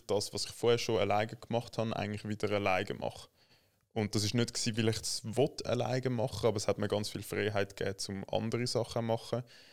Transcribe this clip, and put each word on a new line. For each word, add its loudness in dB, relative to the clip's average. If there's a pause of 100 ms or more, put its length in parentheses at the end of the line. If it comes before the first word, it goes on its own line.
das, 0
was -4
ich -8
vorher 4
schon 2
alleine 2
gemacht -4
habe, 0
eigentlich -4
wieder -2
alleine 2
mache. -6 (640)
Und 0
das 2
ist 0
nicht 2
gewesen, -2
weil 4
ich 0
es -4
will, 2 (140)
alleine 0
machen, 0
aber 4
es -2
hat 2
mir 0
ganz 0
viel -8
Freiheit 0
gegeben, -2 (320)
um -2
andere -2
Sachen 0
zu 0
machen. 0 (300)